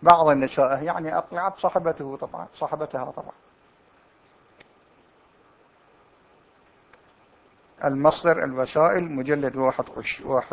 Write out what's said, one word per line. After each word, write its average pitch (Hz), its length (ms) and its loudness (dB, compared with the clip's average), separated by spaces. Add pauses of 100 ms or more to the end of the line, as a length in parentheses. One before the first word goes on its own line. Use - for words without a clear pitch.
بعض 165 260 8
النساء، 135 540 2
يعني 165 340 -4
أطلعت 180 400 -6
صاحبته 160 600 -2
طبعًا، - 360 -12
صاحبتها 147 580 -8
طبعًا. - 240 -16 (4000)
المصدر 156 580 2
الوسائل، 156 680 0
مجلد 139 440 -2
واحد 131 300 0 (680)